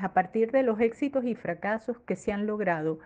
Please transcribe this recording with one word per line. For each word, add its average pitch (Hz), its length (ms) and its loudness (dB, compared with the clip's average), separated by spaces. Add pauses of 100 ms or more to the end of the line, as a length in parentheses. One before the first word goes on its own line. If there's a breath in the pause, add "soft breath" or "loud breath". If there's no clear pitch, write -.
a 185 100 -4
partir 220 380 2
de 269 120 4
los 220 160 2
éxitos 247 460 0
y 240 100 -2
fracasos 214 640 -4
que 190 160 -4
se - 140 -4
han 202 160 -4
logrado 170 600 0